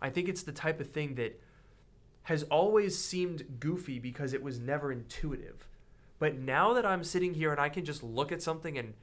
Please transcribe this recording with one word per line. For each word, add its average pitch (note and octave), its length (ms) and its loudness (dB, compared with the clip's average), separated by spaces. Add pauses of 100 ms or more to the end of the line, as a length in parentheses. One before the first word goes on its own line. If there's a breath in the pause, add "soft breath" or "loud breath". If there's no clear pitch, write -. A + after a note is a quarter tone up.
I C3 80 -2
think F3+ 180 0
it's F3+ 140 -2
the D3 100 -8
type D#3+ 280 -2
of C3+ 100 -6
thing D3 240 -2
that A#2+ 260 -4 (840 soft breath)
has D#3 200 2
always F#3+ 540 6
seemed F3 600 -2
goofy C#3+ 400 -2
because B2 360 -4
it B2 80 -2
was B2+ 160 -6
never C#3 340 -2
intuitive. - 760 -6 (520 soft breath)
But D3+ 180 2
now C#3 380 4
that A#3+ 100 4
I'm F#3+ 180 2
sitting F3+ 320 0
here D#3 160 2
and D3 100 0
I D3 100 4
can E3+ 140 -4
just D3 180 -6
look A#2+ 280 -2
at E3+ 120 -4
something D#3+ 340 -4
and A2+ 160 -6 (100 soft breath)